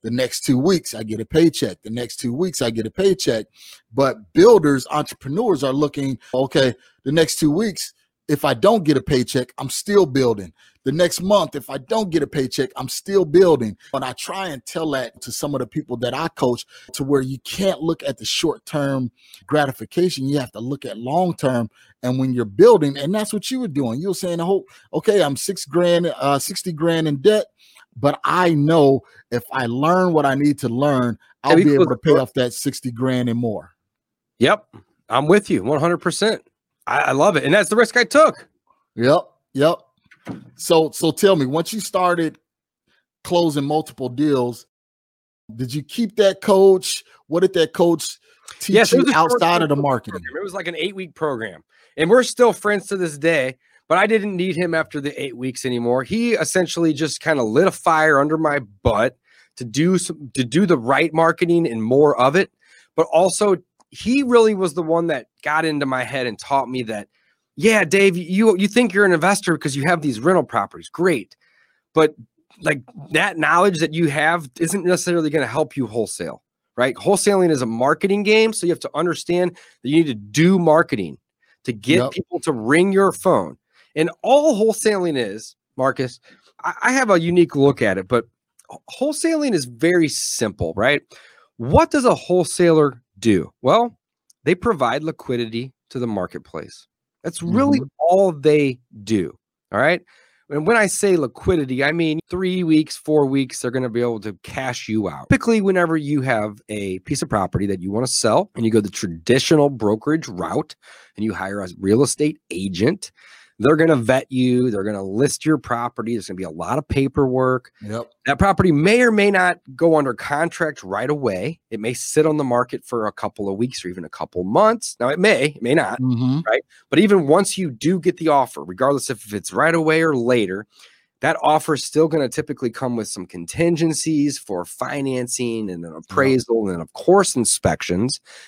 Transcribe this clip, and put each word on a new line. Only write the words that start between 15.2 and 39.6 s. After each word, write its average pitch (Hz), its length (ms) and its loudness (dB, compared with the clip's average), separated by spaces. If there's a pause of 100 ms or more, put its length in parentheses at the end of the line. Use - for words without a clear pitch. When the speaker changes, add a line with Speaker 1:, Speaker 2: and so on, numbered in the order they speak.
Speaker 1:
to 117 100 -12
some 147 220 -6
of 135 60 -4
the 123 60 -6
people 135 320 -8
that 120 160 -4
I 160 140 -4
coach, 123 360 -2 (280)
to - 100 -8
where 139 200 0
you 131 180 -8
can't 185 420 -4
look 160 220 -4
at 143 140 -6
the - 60 -16
short-term 139 840 -4 (360)
gratification. 143 840 -2
You 143 100 0
have - 140 -6
to - 80 -12
look 135 240 -8
at 104 120 -10
long-term. 131 760 -2 (340)
And 127 160 -2
when 131 120 -2
you're 127 120 -2
building, 147 520 4
and 143 160 -4
that's 214 200 -4
what 208 180 -6
you 262 80 -6
were 254 100 -6
doing. 139 320 -4
You 190 80 -6
were 185 60 -2
saying, 175 260 -6
"Oh, 185 240 0 (300)
okay, 196 300 2
I'm 143 120 -2
six - 280 -8
grand, 175 420 2
uh, 139 320 0
sixty 185 340 -6
grand 160 360 0
in 147 80 -2
debt, 196 300 2 (500)
but 143 280 0
I 170 300 2
know 143 460 4 (320)
if 120 180 -4
I 127 160 -4
learn 165 460 2
what 151 120 2
I 135 120 2
need 143 240 2
to 131 80 -2
learn, 123 500 0 (240)
I'll 139 100 2
Speaker 2:
Yeah, 165 40 8
we 170 80 6
Speaker 1:
be 147 100 6
able 135 120 4
Speaker 2:
closed 123 160 -2
Speaker 1:
to 165 60 2
pay 147 60 8
Speaker 2:
the 135 60 4
Speaker 1:
off 127 140 -4
that 123 180 0
sixty 131 400 -6
grand 123 360 -2
and 117 100 -2
more." 107 360 -6 (640)
Speaker 2:
Yep. 165 280 2 (420)
I'm 135 180 0
with 196 240 4
you 110 140 0
one 135 160 0
hundred 170 180 0
percent. 196 440 -2 (440)
I, 135 140 -2
I 139 120 0
love 160 240 4
it. 135 80 0
And 139 80 2
that's 196 160 2
the 214 80 -2
risk 233 200 2
I 240 80 2
took. - 440 2 (460)
Speaker 1:
Yep. 139 280 2 (320)
Yep. 151 240 2 (760)